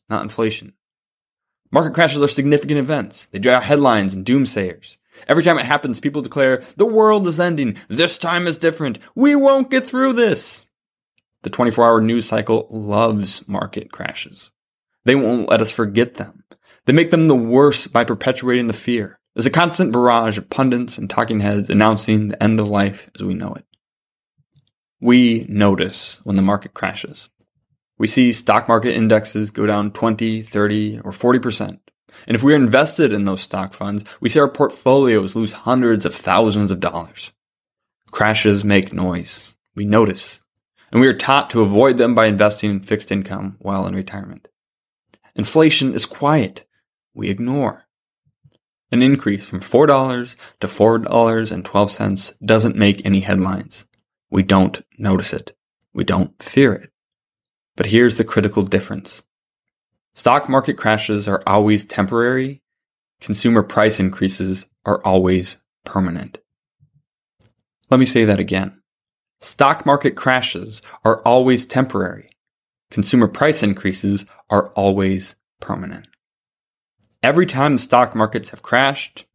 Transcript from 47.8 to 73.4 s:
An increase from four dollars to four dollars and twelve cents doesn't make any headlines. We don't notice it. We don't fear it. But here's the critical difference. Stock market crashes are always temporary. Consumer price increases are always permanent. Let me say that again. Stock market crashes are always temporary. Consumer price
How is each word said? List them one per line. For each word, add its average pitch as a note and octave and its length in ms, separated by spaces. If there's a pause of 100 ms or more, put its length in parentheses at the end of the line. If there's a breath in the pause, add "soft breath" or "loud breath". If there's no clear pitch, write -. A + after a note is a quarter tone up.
An A#2+ 100
increase B2+ 420
from F#2 140
four C3+ 260
dollars C3 520 (240 loud breath)
to - 80
four A2+ 300
dollars A2+ 520
and F2+ 140
twelve G2+ 260
cents G2 420 (100)
doesn't A2 340
make G2+ 280
any G2 140
headlines. F#2+ 640 (460)
We F#2+ 120
don't F#2+ 380 (160)
notice G2 360
it. - 220 (380)
We - 100
don't - 380
fear C3 320
it. - 180 (880)
But - 80
here's A2+ 320
the A2+ 60
critical G2+ 400
difference. F#2+ 600 (880)
Stock C#3 360
market C3+ 280
crashes G#2+ 500
are G2 180
always G#2 400
temporary. B2 800 (580)
Consumer A2+ 400
price G#2+ 380
increases F#2+ 640 (180)
are - 200
always F#2 560 (260)
permanent. F2 540 (1500)
Let C3 100
me C3 60
say A#2+ 200
that G2 140
again. F#2+ 420 (600)
Stock - 440
market C#3+ 300
crashes A2 640 (240 loud breath)
are A2 180
always B2+ 420
temporary. G2+ 640 (600)
Consumer A2 380
price D3+ 340